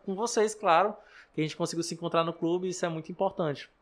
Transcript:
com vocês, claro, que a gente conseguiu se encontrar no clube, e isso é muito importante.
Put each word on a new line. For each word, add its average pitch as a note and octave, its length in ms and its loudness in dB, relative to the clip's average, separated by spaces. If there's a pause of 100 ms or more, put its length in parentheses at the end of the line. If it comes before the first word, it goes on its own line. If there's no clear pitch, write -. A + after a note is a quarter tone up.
com F#3+ 80 -2
vocês, A3 400 0
claro, F#3+ 400 4 (400)
que D3+ 60 -2
a D#3 40 2
gente D3+ 120 -6
conseguiu E3 260 -2
se E3 120 -4
encontrar E3 300 0
no E3 100 -4
clube, F3 320 0
e F3+ 40 -2
isso F3 140 -4
é F3 60 0
muito D#3+ 200 -8
importante. F3+ 600 -2 (120)